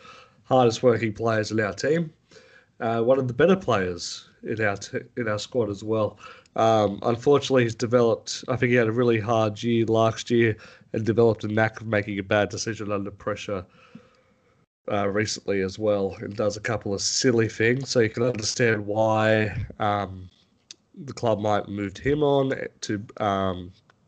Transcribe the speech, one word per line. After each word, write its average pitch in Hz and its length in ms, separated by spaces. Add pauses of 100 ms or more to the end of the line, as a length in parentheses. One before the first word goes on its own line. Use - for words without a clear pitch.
(440)
hardest 123 380
working 113 300
players 110 400
in 110 80
our 101 140
team. 156 400 (640)
Uh, 117 220
one 131 180
of 131 80
the 123 60
better 170 240
players 92 720 (140)
in 110 180
our 101 160
t-, 117 220 (180)
in 120 100
our 107 120
squad 113 300
as 101 140
well. 107 340 (380)
Um, 110 460
unfortunately, 123 640
he's 113 120
developed, 117 720
I 131 80
think 123 140
he 123 80
had 117 100
a 110 60
really 120 260
hard 107 420
year 117 260
last 113 440
year 117 240 (380)
and 113 120
developed 113 380
a 110 60
knack 110 320
of 110 60
making 104 300
a 98 60
bad 104 240
decision 104 460
under 101 180
pressure, 101 540 (1300)
uh, 101 160
recently 101 540
as 92 180
well, 101 400
and 101 160
does 107 220
a - 20
couple 104 340
of 95 80
silly 113 460
things. 120 420
So 123 120
you 110 80
can 117 140
understand 113 640
why, 110 800 (140)
um, 95 500 (760)
the 127 80
club 110 260
might 104 200
have - 100
moved 98 280
him 147 240
on 139 300 (300)
to, 107 200 (160)
um, 95 540 (360)